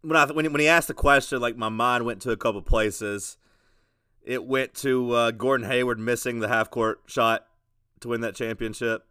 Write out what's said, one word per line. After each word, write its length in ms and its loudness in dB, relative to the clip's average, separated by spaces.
When 140 0
I, 140 6
when 140 0
he, 60 0
when 100 0
he 80 6
asked 200 4
the 60 -6
question, 460 2
like, 160 -2
my 140 -2
mind 340 0
went 180 -4
to 80 -4
a 60 0
couple 240 -2
places. 760 -2
It 220 -6
went 300 -2
to, 380 0
uh, 180 2
Gordon 380 0
Hayward 320 0
missing 400 -2
the 80 -2
half-court 580 0
shot 400 0
to 80 -12
win 140 -2
that 120 -6
championship. 760 -4